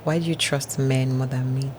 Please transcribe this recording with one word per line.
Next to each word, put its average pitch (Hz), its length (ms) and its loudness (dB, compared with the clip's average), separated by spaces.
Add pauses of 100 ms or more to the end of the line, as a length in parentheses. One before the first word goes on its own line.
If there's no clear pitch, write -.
Why 156 140 0
do 170 80 0
you 165 100 0
trust - 440 -2
men 131 380 2
more 131 100 0
than 131 260 0
me? 135 260 -2